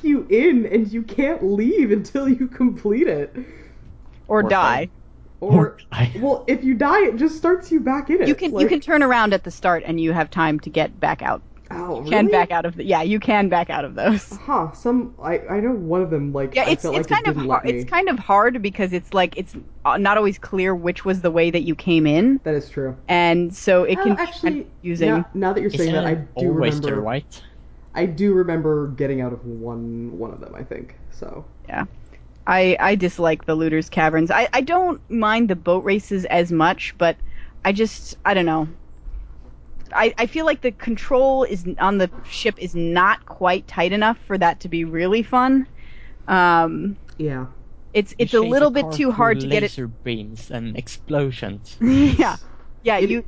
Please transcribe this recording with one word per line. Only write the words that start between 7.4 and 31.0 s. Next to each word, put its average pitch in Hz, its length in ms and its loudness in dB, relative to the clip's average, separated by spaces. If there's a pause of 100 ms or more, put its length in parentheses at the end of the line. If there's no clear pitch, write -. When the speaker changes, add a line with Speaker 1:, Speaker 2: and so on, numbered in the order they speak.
Speaker 1:
you 311 80 4
back 269 300 -2
in 359 140 2
it. - 40 0
Speaker 2:
You 294 60 4
can, 339 200 -4
you 202 40 -2
Speaker 1:
Like 285 120 4
Speaker 2:
can 330 100 2
turn 302 240 2
around 233 320 4
at 185 80 0
the 175 80 -12
start 175 340 0
and 165 160 -2
you 160 100 2
have 160 200 0
time 156 300 0
to - 100 -12
get - 280 -2
back 151 220 -2
out. 131 220 -4 (260)
Speaker 1:
Oh, 170 340 -8
Speaker 2:
You 151 60 -8
can 208 160 4
Speaker 1:
really? 202 60 4
Speaker 2:
back 175 180 4
out 170 160 -2
of 170 100 -6
the, 165 80 -8
yeah, 175 200 2
you 208 160 0
can 208 280 2
back 175 220 0
out 143 160 -4
of - 80 -10
those. 196 420 0
Speaker 1:
Huh. 190 360 -4
Some, 240 500 -2
I, 165 160 -2 (100)
I 202 120 -2
know 240 140 0
one 180 280 0
of 175 80 -2
them, 143 240 -2
like, 139 220 -4
Speaker 2:
Yeah, 262 80 2
Speaker 1:
I 302 80 2
Speaker 2:
it's, - 100 0
Speaker 1:
felt 156 140 -2
Speaker 2:
it's - 160 -2
Speaker 1:
like 427 80 2
it 440 60 -4
Speaker 2:
kind - 20 -4
of 147 80 0
Speaker 1:
didn't 147 160 -4
Speaker 2:
har-, - 120 2
Speaker 1:
let 254 120 -2
me. - 60 -4
Speaker 2:
it's - 60 -8
kind 359 220 0
of 254 80 0
hard 214 460 2
because 196 300 -4
it's, 180 200 -6
like, 180 240 2
it's, - 160 -8 (320)
uh, 120 120 2
not 202 200 2
always 202 220 0
clear 190 340 -2
which 175 320 -4
was 190 160 0
the 175 80 2
way 170 220 4
that 170 100 0
you 156 140 -2
came 160 320 4
in. 220 360 4
Speaker 1:
That 156 120 -2
is 139 120 -4
true. 135 300 -8 (100)
Speaker 2:
And 175 480 2
so 180 280 4
it 190 160 0
Speaker 1:
Oh, 392 60 0
Speaker 2:
can 208 100 4
be 330 80 -2
Speaker 1:
actually, 330 280 -4 (120)
Speaker 2:
confusing. 170 460 -4
Speaker 1:
now, 165 160 2 (100)
now 190 180 0
that 208 80 -2
you're 202 80 -2
saying 165 220 -2
Speaker 3:
Isn't 160 120 0
Speaker 1:
that, - 40 -2
I 160 60 0
Speaker 3:
it 156 260 -8
Speaker 1:
do 180 100 0
Speaker 3:
always 151 320 0
the 147 60 -2
Speaker 1:
remember 107 200 -2
Speaker 3:
right? - 360 -8 (500)
Speaker 1:
I - 140 0
do 190 260 0
remember 160 540 0
getting 135 340 -2
out 123 120 -4
of 120 120 -12
one, 117 720 -10
one 113 140 -8
of - 80 -16
them, - 160 -16
I - 80 -12
think. - 320 -14 (160)